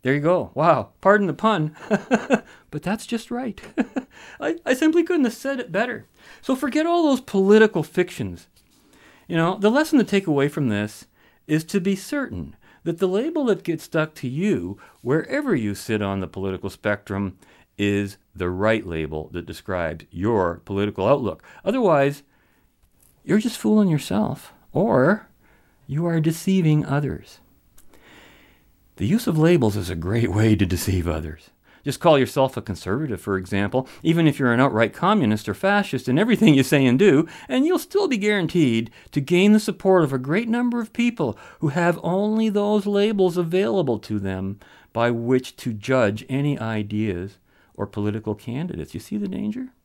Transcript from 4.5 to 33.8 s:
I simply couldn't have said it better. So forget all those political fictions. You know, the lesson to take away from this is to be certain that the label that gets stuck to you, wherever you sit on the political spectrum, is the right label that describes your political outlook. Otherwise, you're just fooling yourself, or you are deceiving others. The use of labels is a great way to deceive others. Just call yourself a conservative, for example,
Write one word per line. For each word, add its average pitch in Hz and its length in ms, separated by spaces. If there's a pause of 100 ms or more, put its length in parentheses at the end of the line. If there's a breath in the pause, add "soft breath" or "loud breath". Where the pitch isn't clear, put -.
I - 80
simply 320 300
couldn't 330 220
have 226 80
said 269 260
it - 120
better. 226 360 (340 loud breath)
So 269 140
forget 294 300
all 339 180
those 277 180
political 202 640
fictions. 104 640 (800 soft breath)
You 170 100
know, 170 200
the 208 140
lesson 294 280
to 220 60
take 196 220
away 143 200
from 147 220
this 104 360 (400 soft breath)
is 160 200
to 202 140
be 190 160
certain 190 600 (280 soft breath)
that 165 160
the 196 80
label 269 380
that 214 180
gets 160 200
stuck 156 320
to - 120
you, 123 520 (220 loud breath)
wherever 190 540
you 104 200
sit 107 260
on 98 180
the 92 80
political 95 420
spectrum, 101 680 (400 soft breath)
is 101 400 (180)
the 90 140
right 104 360
label 78 480
that 85 120
describes 82 640
your 90 560
political 101 420
outlook. 120 360 (220 loud breath)
Otherwise, 165 580 (1000 soft breath)
you're 202 140
just 226 180
fooling 214 320
yourself, 151 640 (180)
or 190 560 (580 soft breath)
you 151 200
are 165 160
deceiving 165 640
others. 139 540 (1600 loud breath)
The - 100
use 185 220
of 175 100
labels 151 380
is 95 140
a 92 60
great 95 360
way 107 240
to 104 100
deceive 87 420
others. 78 420 (340 soft breath)
Just 139 160
call 156 180
yourself 135 400
a 120 40
conservative, 107 600
for 98 160
example, 101 500 (140 loud breath)